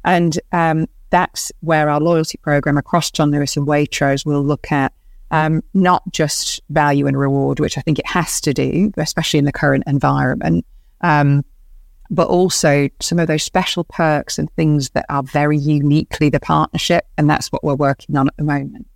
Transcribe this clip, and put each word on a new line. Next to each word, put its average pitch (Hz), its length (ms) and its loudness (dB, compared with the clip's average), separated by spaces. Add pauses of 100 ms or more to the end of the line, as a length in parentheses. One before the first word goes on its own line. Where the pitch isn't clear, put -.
and, 170 320 2 (120)
um, 160 340 0 (240)
that's - 500 -2
where 156 280 2
our 147 120 0
loyalty 160 380 0
program 143 380 0
across - 340 -2
John 147 200 0
Lewis 143 260 -2
and 143 100 -2
Waitrose 143 600 0
will 143 160 0
look 143 300 -2
at, 139 200 0 (380)
um, 156 320 0 (100)
not 180 300 2 (100)
just - 560 -4
value 143 380 2
and 135 120 0
reward, 139 420 0
which 139 180 -2
I - 20 -6
think 151 180 0
it - 80 -6
has - 360 -2
to 147 100 0
do, 165 440 0
especially 156 420 -2
in 143 80 2
the 139 60 0
current 139 340 0
environment, 139 800 0 (340)
um, 143 440 2 (680)
but 170 180 0
also 151 600 2 (120)
some - 180 -2
of 165 80 2
those 156 160 0
special - 420 -2
perks 156 540 -2
and 151 140 -4
things 151 380 0
that - 180 -4
are 139 140 -2
very 147 360 0
uniquely 147 720 2
the 143 100 0
partnership. 160 680 0 (100)
And 151 140 2
that's - 220 -2
what - 100 -6
we're 143 120 0
working 143 420 -2
on 139 120 2
at - 80 -6
the 151 80 -6
moment. 143 520 -6